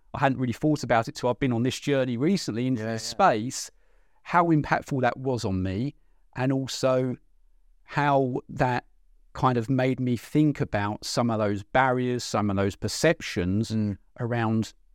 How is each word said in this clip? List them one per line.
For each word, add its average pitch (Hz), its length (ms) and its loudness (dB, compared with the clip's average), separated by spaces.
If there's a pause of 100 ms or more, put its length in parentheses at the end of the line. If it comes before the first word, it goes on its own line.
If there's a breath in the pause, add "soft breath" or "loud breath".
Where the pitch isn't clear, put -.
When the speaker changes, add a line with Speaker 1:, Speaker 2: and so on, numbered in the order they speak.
(140)
Speaker 1:
I - 60 -6
hadn't 135 200 2
really 123 120 -2
thought 151 320 0
about 117 240 2
it - 80 -10
till 123 140 -2
I've 120 100 -2
been 123 140 0
on 117 100 0
this 127 160 -2
journey 131 380 0
recently 131 500 0
into 123 160 -2
Speaker 2:
Yeah, 113 80 -4
Speaker 1:
this 113 140 -6
Speaker 2:
yeah. - 60 -8
Speaker 1:
space, 131 600 0 (520)
how 175 240 2
impactful 151 560 0
that 120 140 2
was 127 280 -4
on 95 180 0
me, 98 320 -4 (400)
and 131 160 0
also 131 640 0 (680)
how 139 640 0
that 127 340 -2 (500)
kind 127 240 2
of 117 120 -2
made 131 300 0
me 123 180 0
think 151 420 2
about 104 460 -4
some 120 240 0
of 110 80 0
those 104 240 0
barriers, 127 640 0
some 104 260 0
of 95 60 0
those 101 200 2
perceptions 107 920 0
Speaker 2:
Mm. 107 280 -2 (220)
Speaker 1:
around 113 540 0 (200)